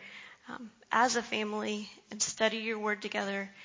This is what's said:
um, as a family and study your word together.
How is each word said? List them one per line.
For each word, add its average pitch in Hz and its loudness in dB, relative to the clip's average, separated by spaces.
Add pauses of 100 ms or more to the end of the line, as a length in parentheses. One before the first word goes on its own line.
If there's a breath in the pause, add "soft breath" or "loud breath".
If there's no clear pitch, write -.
(480 loud breath)
um, 240 -10 (220)
as 240 6
a 226 2
family 214 -2 (220)
and 214 -2
study 220 2
your 220 -2
word 208 0
together. 196 -2 (140 loud breath)